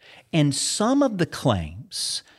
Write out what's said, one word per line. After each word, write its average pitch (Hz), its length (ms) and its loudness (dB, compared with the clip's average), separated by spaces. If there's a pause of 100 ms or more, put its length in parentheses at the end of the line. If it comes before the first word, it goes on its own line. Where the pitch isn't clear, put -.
(320)
And 147 200 4
some 262 520 0
of 226 140 0
the 170 80 0
claims - 1000 -4 (140)